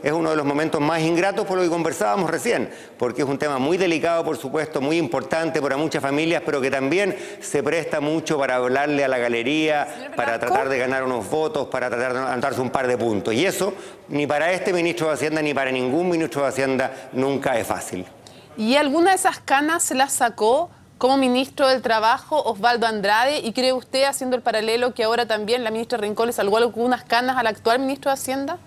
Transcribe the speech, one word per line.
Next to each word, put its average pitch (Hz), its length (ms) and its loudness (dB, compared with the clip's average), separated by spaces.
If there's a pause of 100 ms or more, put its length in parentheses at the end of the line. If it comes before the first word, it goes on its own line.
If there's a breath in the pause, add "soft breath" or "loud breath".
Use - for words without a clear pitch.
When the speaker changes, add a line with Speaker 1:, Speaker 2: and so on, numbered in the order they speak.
Speaker 1:
es 143 80 2
uno 165 200 0
de 156 40 2
los 151 100 0
momentos 151 360 0
más 160 180 2
ingratos 175 460 0
por 185 100 -2
lo 185 80 2
que 175 60 2
conversábamos 170 600 0
recién, 151 400 -2 (280 loud breath)
porque 123 240 -2
es 139 80 0
un 139 80 -2
tema 147 200 -2
muy 147 200 0
delicado, 165 480 0
por 156 100 -2
supuesto, 147 460 -4
muy 147 160 0
importante 160 640 -2
para 135 160 0
muchas 151 240 -2
familias, 151 440 0
pero 143 140 0
que 131 100 0
también 143 460 0 (240 loud breath)
se - 240 -2
presta 151 380 -2
mucho 156 360 -2
para 131 200 0
hablarle 139 480 2
a - 20 0
la 131 120 0
galería, 143 680 0
Speaker 2:
Señor - 320 -12
Speaker 1:
para 120 160 0
Speaker 2:
Velasco. 113 140 -2
Speaker 1:
tratar 135 200 0
de 135 100 0
ganar 131 280 0
unos 117 240 -2
votos, 151 400 -2
para 123 200 -2
tratar 123 220 -2
de 123 80 -2
anotarse 127 400 -2
un 127 100 -2
par 127 180 -2
de 123 100 2
puntos. 110 360 0
Y 139 120 2
eso, 196 280 -2 (360 loud breath)
ni 143 180 -2
para 151 240 0
este 185 220 -2
ministro 170 340 0
de 156 60 0
Hacienda, 156 280 -2
ni 151 120 0
para 131 180 0
ningún 131 380 0
ministro 160 320 -2
de 135 80 2
Hacienda, 131 640 -2
nunca 135 440 0
es 101 80 -2
fácil. 90 400 -6 (520 loud breath)
Speaker 2:
¿Y 226 180 2
alguna 302 360 4
de 370 40 6
esas 370 240 0
canas 302 420 2
se - 140 -2
las 269 160 2
sacó 254 580 2 (280 loud breath)
como 262 200 4
ministro 254 500 2
del 262 140 4
Trabajo 226 640 2
Osvaldo 226 420 2
Andrade? 220 540 2
¿Y 220 140 -6
cree 254 200 2
usted, 262 300 0
haciendo 262 320 0
el 233 80 -4
paralelo, 226 500 0
que 233 100 -2
ahora 233 220 2
también 226 380 0
la 220 80 -2
ministra 226 260 -4
Rincón 214 300 0
le 240 60 -2
salvó 202 240 2
algunas 233 460 2
canas 247 340 2
al 233 100 2
actual 226 320 2
ministro 269 320 -2
de - 20 2
Hacienda? 277 540 -4